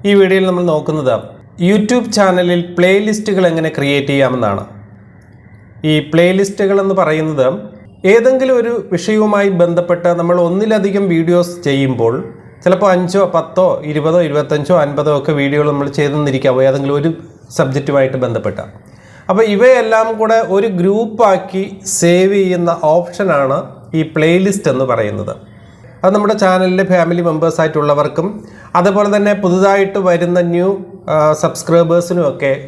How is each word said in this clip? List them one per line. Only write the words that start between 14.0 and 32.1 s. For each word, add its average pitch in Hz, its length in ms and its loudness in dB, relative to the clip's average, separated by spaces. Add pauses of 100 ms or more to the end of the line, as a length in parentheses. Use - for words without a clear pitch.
ഇരുപത്തഞ്ചോ 147 560 -2
അൻപതോ 143 340 -2
ഒക്കെ 147 220 -2
വീഡിയോകൾ 147 320 0
നമ്മൾ 143 160 -4 (100)
ചെയ്തെന്നിരിക്കാവോ 139 720 0
ഏതെങ്കിലും 139 320 -2
ഒരു 165 100 0 (460)
സബ്ജക്റ്റുമായിട്ട് 135 680 0
ബന്ധപ്പെട്ട. 113 340 -4 (680)
അപ്പോൾ 196 140 2 (140)
ഇവയെല്ലാം 226 520 4 (120)
കൂടെ 220 180 2 (160)
ഒരു 208 140 0 (100)
ഗ്രൂപ്പാക്കി 196 840 0 (360)
സേവ് 180 420 2
ചെയ്യുന്ന 175 380 0 (160)
ഓപ്ഷനാണ് 170 640 0 (400)
ഈ 160 40 0 (140)
പ്ലേലിസ്റ്റ് 180 560 2
എന്ന് 131 200 -2
പറയുന്നത്. 104 420 -4 (680)
അത് 185 120 4
നമ്മുടെ 208 260 2
ചാനലിലെ 185 480 2
ഫാമിലി 175 380 0
മെമ്പേഴ്സായിട്ടുള്ളവർക്കും 156 1000 -2 (520)
അതുപോലെ 202 360 2
തന്നെ 208 160 2 (100)
പുതുതായിട്ട് 196 580 2 (100)
വരുന്ന 175 300 0 (120)
ന്യൂ, 175 160 0 (460)
ആ, - 20 0 (260)
സബ്സ്ക്രൈബേഴ്സിനും 170 880 0